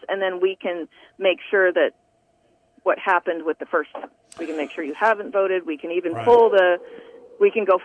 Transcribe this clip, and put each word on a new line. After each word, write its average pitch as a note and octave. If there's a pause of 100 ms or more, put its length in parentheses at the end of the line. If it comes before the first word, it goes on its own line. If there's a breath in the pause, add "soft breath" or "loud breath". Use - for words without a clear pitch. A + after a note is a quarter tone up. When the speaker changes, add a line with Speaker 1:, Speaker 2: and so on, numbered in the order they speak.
Speaker 1:
and G3
then F#3
we F#3
can F3 (300 soft breath)
make F#3 (100)
sure F#3+
that D#3+ (920)
what F3+
happened F3
with D#3
the C#3
first D#3
one. - (280)
We E3+
can D#3
make D3
sure E3
you D3
haven't G#3
voted. F#3+
We D#3
can E3+
even F3
Speaker 2:
Right. A#2
Speaker 1:
pull A#3
the, F3+ (640 loud breath)
we G3+
can G#3+
go F#3